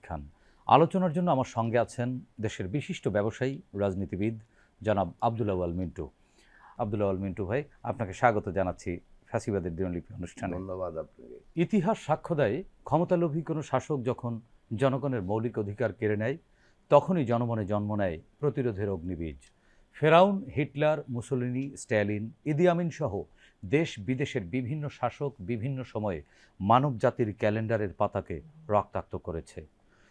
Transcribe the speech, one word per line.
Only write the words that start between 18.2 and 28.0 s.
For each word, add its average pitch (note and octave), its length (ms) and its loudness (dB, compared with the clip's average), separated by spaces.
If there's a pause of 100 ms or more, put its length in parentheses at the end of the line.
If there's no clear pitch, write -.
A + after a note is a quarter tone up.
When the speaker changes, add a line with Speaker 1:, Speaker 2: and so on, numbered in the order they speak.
Speaker 1:
প্রতিরোধের A#2+ 500 0
অগ্নিবীজ। E2+ 460 -4 (640)
ফেরাউন, F#3 460 6 (100)
হিটলার, D3+ 420 0 (120)
মুসোলিনি, B2 680 -4
স্ট্যালিন, G#2 540 0 (140)
ইদি D#3 220 4
আমিন F3 220 2
সহ G2+ 340 -4 (420)
দেশ C3+ 340 0
বিদেশের B2+ 440 -2
বিভিন্ন B2+ 460 -4
শাসক - 500 -4
বিভিন্ন A#2+ 440 -4
সময়ে G#2 380 -4 (380)
মানব A#2+ 380 6
জাতির A#2 420 2
ক্যালেন্ডারের G#2+ 540 0
পাতাকে F#2+ 480 -2 (280)